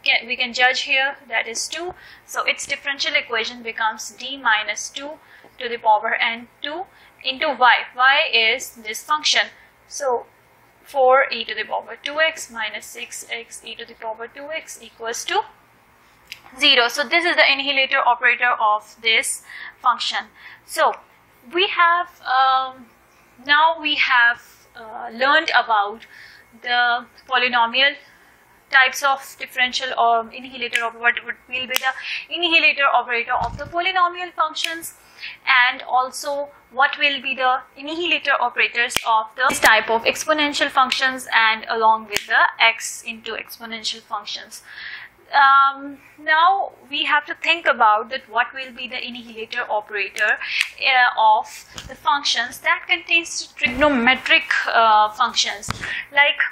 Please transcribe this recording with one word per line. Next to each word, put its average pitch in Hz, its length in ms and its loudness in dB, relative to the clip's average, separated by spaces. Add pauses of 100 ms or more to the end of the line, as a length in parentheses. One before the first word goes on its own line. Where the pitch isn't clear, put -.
can, 247 240 0
we 240 100 -6
can 247 160 -6
judge 254 280 2
here, 277 360 -2 (100)
that 226 200 -4
is 233 200 -8
two. 349 280 -10 (300)
So - 180 -6
its - 220 -4
differential 285 500 -6
equation 233 480 -4
becomes 226 480 -6
d 262 260 -14
minus 214 500 -2
two 285 220 -12 (480)
to 254 100 -10
the 233 100 -6
power 220 380 2
n 233 320 -4 (140)
two 311 220 -8 (400)
into 262 240 -4
y. 240 260 6 (240)
Y 269 220 4 (120)
is 226 380 0
this 233 340 -14
function. 285 440 0 (400)
So 262 400 -4 (560)
four 262 480 4
e 233 120 -8
to 220 120 -8
the 214 80 -6
power 214 380 -8
two 294 200 -4
x 320 300 -2
minus 214 340 -10
six - 460 -14
x 233 340 -14
e 226 100 -14
to 233 80 -16
the 226 120 -18
power 226 380 -10
two 285 180 -14
x - 300 -12
equals 233 440 -10
to 370 160 0 (1160)
zero. 262 300 4
So 277 160 -2
this 330 220 0
is 320 100 2
the 302 160 6
annihilator 269 460 0
operator 247 540 2 (100)
of 214 400 0
this 226 400 0 (400)
function. 226 460 -2 (380)
So 277 280 2 (580)
we 370 160 0
have, 349 540 2
um, 262 640 0 (600)
now 311 360 4
we 294 140 -2
have, 240 460 2 (360)
uh, 220 340 -14
learned 277 380 2
about 220 560 0 (560)
the 240 440 0 (240)
polynomial 247 680 2 (760)
types 262 320 4
of 269 340 -2
differential 254 520 -4 (100)
or 233 220 4
annihilator 240 640 -6
of 226 100 -6
what 233 180 2 (120)
would, 233 100 -10 (140)
will 254 180 -6
be 254 60 -6
the 262 600 -4
annihilator 320 520 2
operator 240 480 0
of - 240 -4
the 285 80 -10
polynomial 359 640 -2
functions, 330 600 -4 (760)
and 262 120 -8
also 285 640 -4 (240)
what 269 260 0
will 285 240 0
be 269 140 -6
the 262 240 0 (180)
annihilator 302 600 -2
operators 240 560 -2 (100)
of 226 200 2 (100)
the 254 140 -2
this 294 100 -2
type 220 300 6
of 226 160 0
exponential 294 640 0
functions 262 640 0
and 220 360 2
along 220 380 2
with 208 200 -4
the 247 360 2
x - 400 -2
into 226 300 -12
exponential 226 640 -10
functions. - 640 -12 (720)
Um, 277 640 4 (220)
now 330 540 2 (160)
we 294 160 -2
have 294 200 2
to 339 80 -10
think 330 320 -2
about 233 460 4
that 262 180 -10
what 233 240 -2
will 262 180 -12
be 254 160 -14
the 254 100 -10
annihilator 233 720 -10
operator, 214 680 -2 (400)
uh, 240 600 4
of - 260 -12 (220)
the 269 80 -16
functions 277 640 -2
that 339 280 -2
contains 339 680 -2
trigonometric, 262 840 2 (240)
uh, 214 420 4
functions 226 600 -4 (420)
like 285 240 4 (140)